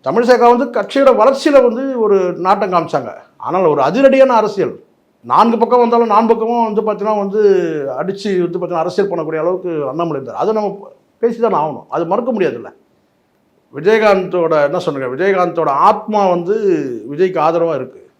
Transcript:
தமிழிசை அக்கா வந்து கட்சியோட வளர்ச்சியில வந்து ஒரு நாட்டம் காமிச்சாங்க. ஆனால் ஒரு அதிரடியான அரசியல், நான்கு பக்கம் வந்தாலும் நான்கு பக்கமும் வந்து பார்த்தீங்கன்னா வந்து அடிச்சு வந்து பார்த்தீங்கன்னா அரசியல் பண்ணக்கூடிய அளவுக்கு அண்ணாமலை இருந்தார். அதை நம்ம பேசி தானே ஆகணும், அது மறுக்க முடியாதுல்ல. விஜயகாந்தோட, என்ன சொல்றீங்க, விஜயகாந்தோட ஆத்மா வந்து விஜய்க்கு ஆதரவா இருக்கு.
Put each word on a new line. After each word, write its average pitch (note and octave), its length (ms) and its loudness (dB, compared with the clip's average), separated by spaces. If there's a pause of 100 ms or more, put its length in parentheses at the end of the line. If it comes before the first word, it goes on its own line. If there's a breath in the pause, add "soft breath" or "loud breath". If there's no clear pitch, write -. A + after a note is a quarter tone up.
தமிழிசை A3+ 280 2
அக்கா A#3+ 200 4
வந்து B3 120 0 (100)
கட்சியோட C4+ 340 2 (100)
வளர்ச்சியில C4+ 460 4
வந்து A#3 160 -2 (220)
ஒரு G#3 120 4 (300)
நாட்டம் G3 280 0
காமிச்சாங்க. D#3 360 -2 (360)
ஆனால் F3 260 0
ஒரு C#3+ 160 0
அதிரடியான C4 520 4
அரசியல், F#3+ 340 -4 (580)
நான்கு A3 280 4
பக்கம் A#3+ 240 2
வந்தாலும் A#3 300 2
நான்கு A3 200 4
பக்கமும் A3+ 340 -2
வந்து G#3+ 180 -2
பார்த்தீங்கன்னா G#3 360 -2
வந்து G3 180 -2 (600)
அடிச்சு G3 300 -6 (140)
வந்து F3 140 -6
பார்த்தீங்கன்னா E3+ 260 -4
அரசியல் F3 260 -2
பண்ணக்கூடிய D#3+ 340 -4
அளவுக்கு F3+ 280 -4 (200)
அண்ணாமலை D#3+ 260 -4
இருந்தார். A2+ 240 -10
அதை G3+ 160 0
நம்ம G#3 120 -4 (520)
பேசி A#3 220 -2
தானே G3 160 0
ஆகணும், D3 260 -6 (100)
அது E3 160 -2
மறுக்க A3+ 240 -2
முடியாதுல்ல. B2+ 340 -4 (1040)
விஜயகாந்தோட, F3+ 760 2 (140)
என்ன D#3 160 -2
சொல்றீங்க, C3+ 300 -4
விஜயகாந்தோட F3 560 0 (180)
ஆத்மா G#3+ 340 0 (120)
வந்து F3 200 -2 (580)
விஜய்க்கு E3+ 340 0
ஆதரவா E3 340 0
இருக்கு. - 200 -14 (200)